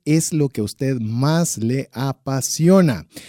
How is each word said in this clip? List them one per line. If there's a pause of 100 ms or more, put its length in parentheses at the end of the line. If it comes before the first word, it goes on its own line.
es
lo
que
a
usted
más
le
apasiona? (220)